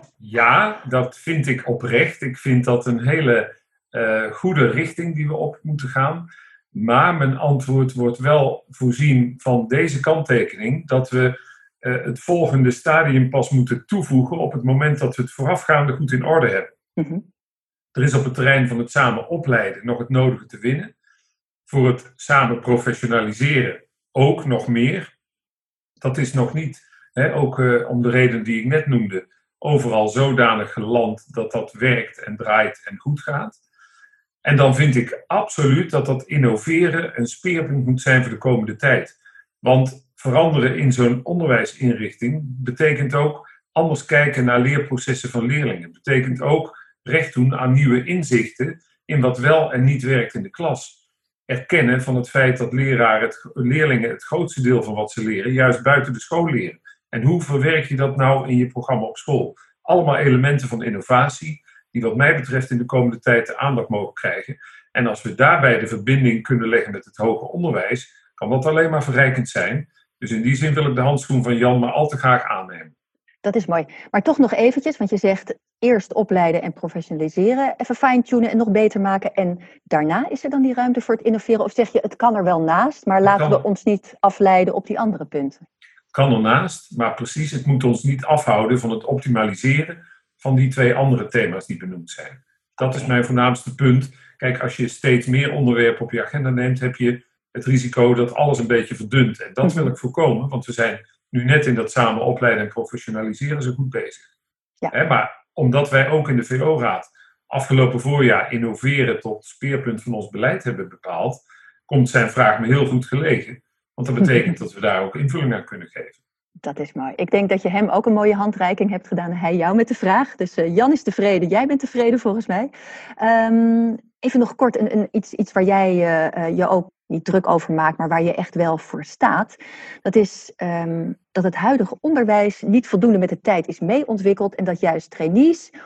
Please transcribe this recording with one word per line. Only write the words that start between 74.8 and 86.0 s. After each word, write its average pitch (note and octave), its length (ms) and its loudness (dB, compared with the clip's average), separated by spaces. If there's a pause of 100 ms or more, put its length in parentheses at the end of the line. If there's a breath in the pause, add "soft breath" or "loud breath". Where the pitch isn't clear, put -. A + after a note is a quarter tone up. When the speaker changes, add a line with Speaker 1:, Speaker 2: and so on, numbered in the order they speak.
Speaker 1:
want G3+ 120 -4
je G#3 80 0
zegt F#3+ 380 -2 (240)
eerst A#3 340 0
opleiden F3 480 0
en E3+ 120 -8
professionaliseren, F3 1040 -2
even A#3+ 180 -6
fine-tunen B3 540 2
en - 80 -2
nog A3+ 140 2
beter G#3+ 300 2
maken. G3 320 -2
En F3+ 260 -2 (240 loud breath)
daarna D#3+ 460 0
is - 140 -8
er C#4+ 60 -6
dan C#4 120 0
die C4 120 2
ruimte B3 280 0
voor A3+ 140 -2
het A3 80 -10
innoveren? A3 400 0
Of G3+ 100 -2
zeg - 180 0
je, - 100 2
het - 140 -6
kan A#3 200 2
er G3+ 80 0
wel F3 180 2
naast, F3+ 440 0
maar G3 100 2
Speaker 2:
Het F#3+ 100 4
Speaker 1:
laten G3+ 240 4
Speaker 2:
kan G#3 120 4
Speaker 1:
we - 60 -4
ons G3+ 160 -2
niet - 360 -2
afleiden F#3+ 540 4
op - 140 -6
die - 120 -4
andere G#3 260 -2
punten? C#3 420 -8 (440 soft breath)